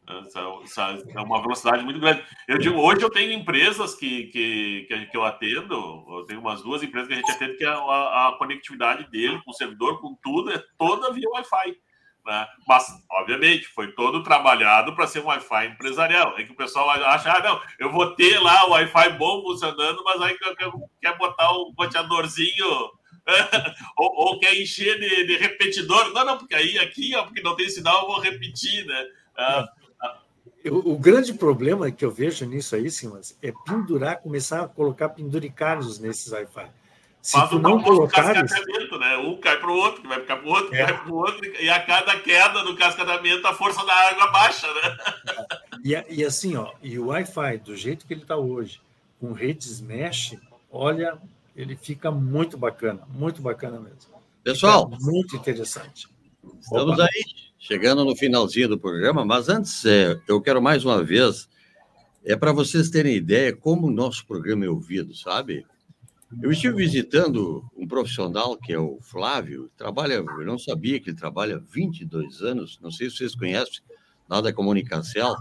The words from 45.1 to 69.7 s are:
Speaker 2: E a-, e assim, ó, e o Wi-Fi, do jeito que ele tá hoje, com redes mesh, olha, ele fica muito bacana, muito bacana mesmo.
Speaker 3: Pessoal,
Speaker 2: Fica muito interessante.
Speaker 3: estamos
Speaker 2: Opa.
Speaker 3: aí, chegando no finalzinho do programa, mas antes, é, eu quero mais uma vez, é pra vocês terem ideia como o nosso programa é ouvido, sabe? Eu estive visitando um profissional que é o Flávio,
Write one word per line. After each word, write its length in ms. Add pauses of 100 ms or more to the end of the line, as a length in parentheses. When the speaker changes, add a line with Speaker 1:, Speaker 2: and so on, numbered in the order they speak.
Speaker 2:
E 120
a-, 140
e 140
assim, 320
ó, 260
e 160
o 100
Wi-Fi, 500
do 180
jeito 300
que 80
ele 120
tá 120
hoje, 420 (400)
com 140
redes 480
mesh, 540 (360)
olha, 460 (380)
ele 200
fica 340
muito 480
bacana, 520
muito 320
bacana 380
mesmo. 340 (300)
Speaker 3:
Pessoal, 460
Speaker 2:
Fica 140
muito 320
interessante. 720 (540)
Speaker 3:
estamos 320
Speaker 2:
Opa. 100
Speaker 3:
aí, 400 (220)
chegando 400
no 100
finalzinho 540
do 100
programa, 460
mas 240
antes, 380
é, 420
eu 140
quero 200
mais 220
uma 180
vez, 460 (800)
é 100
pra 160
vocês 380
terem 260
ideia 400
como 320
o 40
nosso 360
programa 380
é 40
ouvido, 460
sabe? 500 (760)
Eu 100
estive 240
visitando 880 (140)
um 100
profissional 680
que 160
é 40
o 240
Flávio, 760